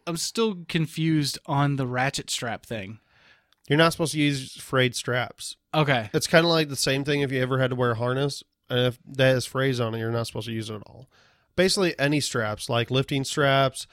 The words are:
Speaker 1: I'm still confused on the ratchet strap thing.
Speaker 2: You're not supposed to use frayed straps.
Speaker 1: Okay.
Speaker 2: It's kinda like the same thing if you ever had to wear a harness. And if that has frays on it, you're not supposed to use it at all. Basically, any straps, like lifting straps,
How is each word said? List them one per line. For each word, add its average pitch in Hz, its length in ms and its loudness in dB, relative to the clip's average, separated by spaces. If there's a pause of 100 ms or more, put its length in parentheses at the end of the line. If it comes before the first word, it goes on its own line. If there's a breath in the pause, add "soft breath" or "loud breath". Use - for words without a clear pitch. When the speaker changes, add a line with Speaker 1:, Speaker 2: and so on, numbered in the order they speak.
Speaker 1:
I'm 170 100 -4
still 220 420 -2 (100)
confused 160 800 0
on 143 280 2
the 135 100 -2
ratchet 127 460 -2
strap 113 340 -6
thing. 107 360 -10 (680 soft breath)
Speaker 2:
You're 143 100 4
not 165 120 6
supposed 165 220 -2
to 151 80 -2
use 139 340 -2
frayed 127 400 0
straps. - 600 -6 (180)
Speaker 1:
Okay. 135 400 2
Speaker 2:
It's - 140 -2
kinda 170 180 6
like 160 220 2
the 135 80 -8
same 135 260 0
thing 143 200 0
if 131 100 -2
you 131 100 0
ever 127 160 0
had 127 120 2
to 127 60 -4
wear 123 140 2
a 110 60 -2
harness. 127 480 -2 (260)
And 123 80 0
if 123 280 0
that 131 280 4
has 123 100 0
frays 131 360 -2
on 113 120 -2
it, 113 60 -4
you're 113 140 -2
not 117 160 -2
supposed 113 180 -8
to 117 60 -8
use 110 180 -6
it 107 60 -10
at 101 100 -14
all. 120 220 -20 (480 soft breath)
Basically, 185 420 2
any 143 220 2
straps, 107 480 -2
like 120 240 0
lifting 135 320 0
straps, 135 680 2